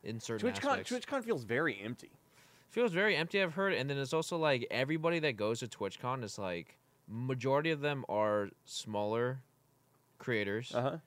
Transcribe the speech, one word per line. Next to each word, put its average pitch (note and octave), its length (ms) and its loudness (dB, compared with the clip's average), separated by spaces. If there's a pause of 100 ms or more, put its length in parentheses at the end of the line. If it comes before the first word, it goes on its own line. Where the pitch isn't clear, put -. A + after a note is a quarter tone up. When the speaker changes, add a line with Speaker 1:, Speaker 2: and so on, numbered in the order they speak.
Speaker 1:
in A2+ 160 -6
certain A#2+ 300 -2
Speaker 2:
TwitchCon, C4 300 0
Speaker 1:
aspects. - 120 -6 (140)
Speaker 2:
TwitchCon C4+ 180 -2
feels G3+ 200 -2
very C3 360 0
empty. B2+ 320 -8 (580)
Speaker 1:
Feels A#3 220 2
very G3 240 4
empty, E3 260 2
I've E3+ 120 0
heard. F#3+ 200 2
And C3+ 160 0
then C#3 80 0
it's C3+ 160 -2
also D#3+ 240 0
like C#3+ 340 4
everybody D#3+ 480 2
that D3+ 180 2
goes G#2+ 220 0
to B2 80 -6
TwitchCon B2 560 -4
is G2+ 160 -8
like, F2+ 380 -4 (300)
majority C3 640 0
of D3+ 100 0
them C#3+ 280 -2
are G#2 400 2 (160)
smaller A2+ 760 -2 (760)
creators A2 540 0
Speaker 2:
Uh-huh. C3+ 340 0